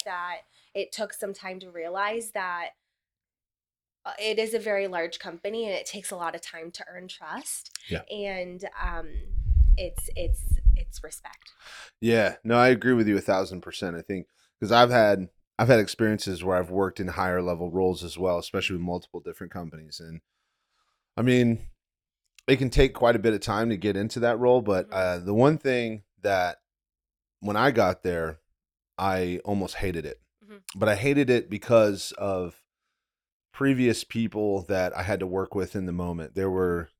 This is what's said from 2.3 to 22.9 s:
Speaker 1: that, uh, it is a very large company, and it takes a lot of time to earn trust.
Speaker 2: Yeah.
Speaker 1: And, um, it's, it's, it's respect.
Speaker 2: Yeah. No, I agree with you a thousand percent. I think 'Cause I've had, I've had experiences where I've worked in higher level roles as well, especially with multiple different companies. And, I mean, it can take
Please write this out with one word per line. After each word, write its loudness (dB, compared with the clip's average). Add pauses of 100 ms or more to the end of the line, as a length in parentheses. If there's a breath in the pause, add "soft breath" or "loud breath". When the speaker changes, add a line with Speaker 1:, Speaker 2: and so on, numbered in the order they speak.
Speaker 1:
that, -8 (1400)
uh, -12
it -2
is -2
a 0
very -2
large -6
company, -8
and -6
it -6
takes -12
a -10
lot -6
of -10
time -16
to -16
earn -18
trust. -14 (140)
Speaker 2:
Yeah. -6
Speaker 1:
And, -10 (180)
um, -6 (640)
it's, -4
it's, 0 (340)
it's -2
respect. -18 (500 loud breath)
Speaker 2:
Yeah. 4
No, 4
I 8
agree 4
with 4
you 4
a -2
thousand -2
percent. -8
I -10
think -8 (320)
'Cause -2
I've 8
had, 4 (300)
I've 4
had 8
experiences -2
where 2
I've -2
worked -2
in -4
higher 0
level -4
roles 0
as -12
well, 2
especially -4
with -6
multiple -8
different -14
companies. -14
And, -16 (960)
I 0
mean, 4 (880)
it 4
can 0
take 4